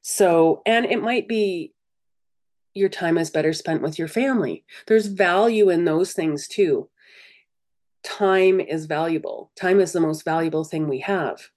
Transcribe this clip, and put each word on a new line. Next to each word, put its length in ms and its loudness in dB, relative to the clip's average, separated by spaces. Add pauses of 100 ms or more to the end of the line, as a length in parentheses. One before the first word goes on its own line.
So, 640 2
and 180 2
it 160 -2
might 260 -4
be 460 -4 (1000)
your 140 0
time 280 -2
is 140 -2
better 220 0
spent 280 -4
with 160 -6
your 100 -6
family. 560 -2 (220)
There's 220 4
value 640 4
in 160 2
those 280 0
things 340 -4
too. 420 0 (1120)
Time 580 2
is 240 -6
valuable. 720 -4
Time 260 2
is 100 0
the 80 -2
most 240 -2
valuable 400 -2
thing 240 -4
we 120 -4
have. 580 -6